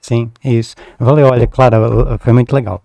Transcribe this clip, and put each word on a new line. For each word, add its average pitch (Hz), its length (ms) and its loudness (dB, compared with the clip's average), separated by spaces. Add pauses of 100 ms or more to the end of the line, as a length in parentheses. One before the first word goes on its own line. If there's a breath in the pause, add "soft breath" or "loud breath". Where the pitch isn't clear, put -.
Sim, 117 320 -6 (100)
é 135 120 -6
isso. 113 200 -6 (240 loud breath)
Valeu, 139 300 2
olha, 120 180 2
Clara, 117 720 0
foi - 140 -2
muito 123 220 0
legal. 101 300 -6